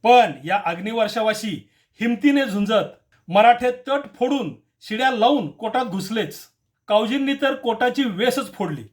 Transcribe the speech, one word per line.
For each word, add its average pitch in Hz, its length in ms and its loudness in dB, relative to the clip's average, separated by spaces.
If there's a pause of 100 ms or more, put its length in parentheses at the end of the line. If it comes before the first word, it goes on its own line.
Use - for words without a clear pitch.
पण 226 300 6 (120)
या 196 200 -2
अग्निवर्षावाशी 214 1040 -4 (320)
हिमतीने 269 440 2
झुंजत 202 680 -2 (180)
मराठे 233 420 6
तट 269 300 -4 (140)
फोडून 247 420 -4 (240)
शिड्या 254 300 -2
लावून 233 400 2
कोटात 226 340 -4
घुसलेच. 190 540 -6 (500)
कावजींनी 247 460 0
तर 269 200 -2
कोटाची 247 500 -2
वेसच 240 480 -2
फोडली. 156 300 -6 (100)